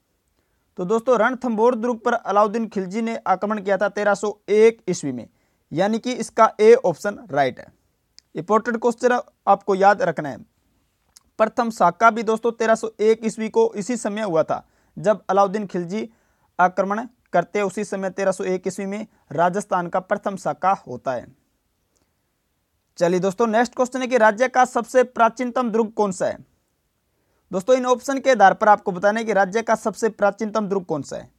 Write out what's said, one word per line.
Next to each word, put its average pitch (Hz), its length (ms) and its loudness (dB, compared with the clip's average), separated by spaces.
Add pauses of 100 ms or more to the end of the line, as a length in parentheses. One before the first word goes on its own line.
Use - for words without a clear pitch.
(800)
तो 185 60 -4
दोस्तों, 226 340 2
रणथंभौर 240 560 0
दुर्ग 226 240 -4
पर 240 160 -2
अलाउद्दीन 208 540 0
खिलजी 190 340 -6
ने 226 160 -4
आक्रमण 208 440 -2
किया 190 140 0
था 202 140 0
तेरह 208 240 0
सौ 208 220 -6 (140)
एक 220 380 4
ईस्वी 151 240 -4
में, 120 160 -10 (440)
यानी 202 260 0
कि 247 160 -6
इसका 220 460 2
ए 220 160 10
ऑप्शन 208 420 -2 (120)
राइट 135 300 0
है। - 60 -20 (680)
इंपॉर्टेंट 214 440 -2
क्वेश्चन 240 420 0 (280)
आपको 196 260 2
याद 190 280 4
रखना 160 260 -4
है, 110 100 -12 (1000)
प्रथम 226 340 0
साका 220 380 2
भी 226 140 -6
दोस्तों 220 280 -4
तेरह 226 220 0
सौ 220 140 -6 (120)
एक 226 240 0
ईस्वी 220 240 -6
को 226 260 0
इसी 208 240 -6
समय 214 240 -6
हुआ 165 200 0
था, - 220 -4 (320)
जब 196 340 -2
अलाउद्दीन 196 360 0
खिलजी 190 420 -8 (500)
आक्रमण 196 480 0 (260)
करते 175 260 0
हैं, 202 80 0
उसी 208 180 -6
समय 190 260 -6
तेरह 190 220 -2
सौ 190 120 -6
एक 185 220 -4
ईस्वी 196 200 -6
में 208 200 -8 (260)
राजस्थान 175 560 -2
का 185 140 -2
प्रथम 202 360 -6
साका 180 340 -2 (140)
होता 123 260 -8
है। 113 140 -8 (1700)
चलिए 175 220 0
दोस्तों, 196 260 -2
नेक्स्ट 226 280 0
क्वेश्चन 254 260 -4
है 254 60 -4
कि 247 120 0
राज्य 220 300 4
का 254 180 2
सबसे 247 380 0
प्राचीनतम 240 680 -2
दुर्ग 220 220 -2
कौन 208 200 -2
सा 180 140 -4
है? 107 120 -6 (1120)
दोस्तों, 190 240 2
इन 247 100 0
ऑप्शन 254 320 0
के 262 120 0
आधार 196 240 8
पर 208 140 0
आपको 202 240 4
बताना 202 280 0
है 233 40 -6
कि 220 80 -2
राज्य 196 300 0
का 226 140 0
सबसे 220 340 -4
प्राचीनतम 208 580 -2
दुर्ग 190 160 -2
कौन 151 180 -4
सा 139 140 -12
है। 117 220 -16